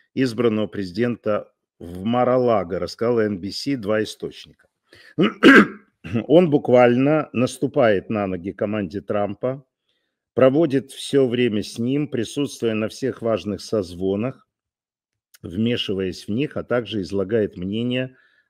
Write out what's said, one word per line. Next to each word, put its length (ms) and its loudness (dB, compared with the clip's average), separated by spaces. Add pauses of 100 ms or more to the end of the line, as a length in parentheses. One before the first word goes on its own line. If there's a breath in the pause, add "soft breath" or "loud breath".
(140 soft breath)
избранного 540 0
президента 840 -4 (280)
в 240 -12
Мар-а-Лаго, 720 2
рассказала 480 -2
Эн 140 -4
Би 100 -8
Си 240 -6
два 300 -2
источника. 640 -14 (480 loud breath)
<clears throat> 1120 4
Он 220 6
буквально 840 4
наступает 760 0
на 200 -2
ноги 240 -6
команде 480 -6
Трампа, 640 -4 (680)
проводит 580 4
всё 340 0
время 380 0
с 120 -14
ним, 300 -2
присутствуя 680 -4
на 120 -2
всех 360 -6
важных 380 -2
созвонах, 840 -4 (960)
вмешиваясь 840 -4
в 20 -6
них, 260 -4
а 60 -4
также 380 -4
излагает 560 -2
мнение 580 -6 (360 soft breath)